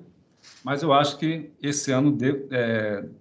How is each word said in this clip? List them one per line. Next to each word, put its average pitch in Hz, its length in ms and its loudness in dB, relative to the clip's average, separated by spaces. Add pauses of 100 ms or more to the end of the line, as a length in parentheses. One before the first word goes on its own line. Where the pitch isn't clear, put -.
(640)
mas 139 180 -4
eu 156 100 0
acho 143 280 4
que 160 320 -4 (100)
esse 139 300 -2
ano 139 200 4
de-, 131 380 -2
é, 110 580 -2 (140)